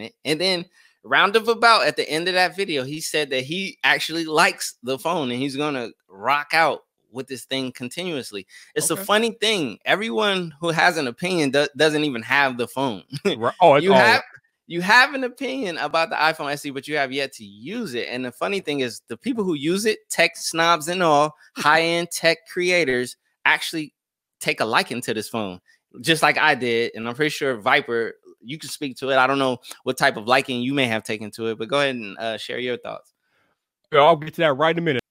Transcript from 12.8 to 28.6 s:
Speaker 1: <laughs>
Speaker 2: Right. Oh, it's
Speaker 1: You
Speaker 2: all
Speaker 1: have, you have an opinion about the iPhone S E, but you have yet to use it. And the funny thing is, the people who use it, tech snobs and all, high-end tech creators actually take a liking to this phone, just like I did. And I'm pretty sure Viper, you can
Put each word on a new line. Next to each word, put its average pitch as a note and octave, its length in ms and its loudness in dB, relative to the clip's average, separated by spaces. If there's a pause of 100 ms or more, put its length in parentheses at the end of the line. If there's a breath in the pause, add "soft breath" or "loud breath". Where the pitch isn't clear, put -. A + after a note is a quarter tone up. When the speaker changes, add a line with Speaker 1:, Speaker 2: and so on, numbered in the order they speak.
Speaker 1:
<laughs> C#3+ 120 -10
Speaker 2:
Right. C3 360 0
Oh, E3 140 8
it's D3+ 100 4
Speaker 1:
You F#3+ 80 4
Speaker 2:
all F#3+ 60 8
Speaker 1:
have, A#3 240 6 (440)
you E3+ 140 -6
have B3 320 6
an C4+ 120 -4
opinion B3 520 -6
about D3+ 320 0
the - 80 -4
iPhone D3+ 340 0
S C#3+ 140 -6
E, D3 60 -8
but C3+ 180 -10
you D3+ 80 -4
have C3+ 160 -2
yet C3+ 220 -4
to A2+ 100 -18
use C3 480 -10
it. G#2+ 160 -4
And B2 160 -6
the A#2+ 80 -8
funny F#3+ 280 -6
thing C#3+ 200 -4
is, B2 280 -6
the A#2 100 -12
people A#3 260 -4
who F#3 80 -2
use E3 320 -2
it, - 240 -4
tech E3+ 300 0
snobs E3 500 0
and F#3 140 -2
all, D3+ 340 4 (180 soft breath)
high-end E3 580 2
tech E3 260 2 (120)
creators D#3+ 680 0 (260)
actually D3+ 480 0 (480)
take D3+ 200 -2
a C3 40 2
liking B2 380 0
to B2+ 100 -6
this G#2+ 160 -6
phone, G2 320 -6 (400)
just D3+ 220 0
like D3 160 4
I D3 160 4
did. A#2 400 0
And A2+ 120 -10
I'm A#2+ 80 -6
pretty D3+ 140 -2
sure C3+ 300 -4
Viper, A#2 560 0 (320)
you D3 120 -12
can D3+ 100 -14